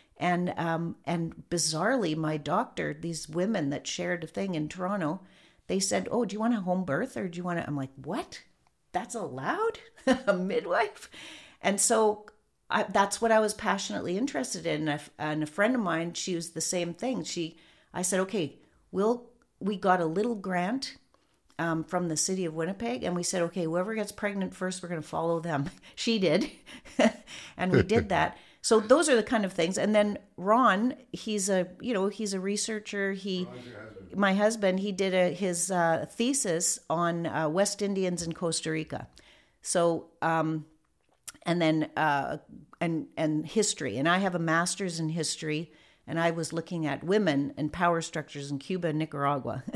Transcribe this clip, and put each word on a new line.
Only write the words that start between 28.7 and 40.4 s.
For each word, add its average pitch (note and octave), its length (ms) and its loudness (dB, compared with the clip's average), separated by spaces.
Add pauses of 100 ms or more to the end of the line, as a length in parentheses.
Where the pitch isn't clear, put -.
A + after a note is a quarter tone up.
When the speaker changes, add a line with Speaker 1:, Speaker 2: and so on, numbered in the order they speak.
Speaker 1:
those C#4 280 6
are C4 80 8
the G#3+ 60 6
kind G#3 220 0
of F#3 80 -4
things. F#3 260 0
And G#3 160 2
then G#3 240 4 (180)
Ron, G#3+ 580 4 (180)
he's G3+ 360 -2
a, F#3 180 2 (140)
you A#3+ 140 -2
know, F#3+ 140 2
he's G#3 260 -4
a F#3+ 60 -4
researcher. G3+ 720 -4
He, F#3 380 -4
Speaker 2:
Ron's - 160 -14
your B2 120 -16
husband. - 420 -14
Speaker 1:
my F#3+ 140 6
husband, G3+ 460 4
he G3+ 120 -2
did F#3+ 220 0
a, F3+ 180 4
his, F3+ 380 -2
uh, E3 400 2
thesis A3 680 0 (120)
on, E3+ 360 0
uh, D3+ 220 0
West F#3+ 320 0
Indians F#3+ 420 0
in E3 120 -6
Costa E3 360 -2
Rica. D#3 380 -6 (540)
So, E3+ 460 2 (120)
um, D#3+ 460 0 (800)